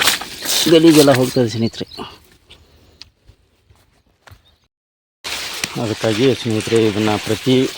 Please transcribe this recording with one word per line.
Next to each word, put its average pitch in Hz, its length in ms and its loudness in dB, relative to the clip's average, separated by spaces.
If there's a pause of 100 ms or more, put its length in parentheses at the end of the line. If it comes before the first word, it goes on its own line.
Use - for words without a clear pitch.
(720)
ಗಲೀಜೆಲ್ಲ 156 400 6
ಹೋಗ್ತದೆ 127 380 0
ಸ್ನೇಹಿತರೆ. 113 360 -4 (4000)
ಅದಕ್ಕಾಗಿ 113 540 0
ಸ್ನೇಹಿತರೆ, 110 520 0
ಇದನ್ನ 107 300 0
ಪ್ರತಿ 127 600 0